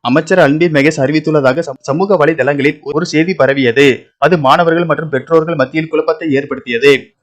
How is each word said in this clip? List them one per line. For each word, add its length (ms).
அமைச்சர் 380
அன்பில் 340
மகேஷ் 260
அறிவித்துள்ளதாக 600
சம-, 200
சமூக 380
வலைதளங்களில் 640
ஒரு 240
செய்தி 280
பரவியது. 540
அது 200
மாணவர்கள் 540
மற்றும் 180
பெற்றோர்கள் 460
மத்தியில் 320
குழப்பத்தை 460
ஏற்படுத்தியது. 600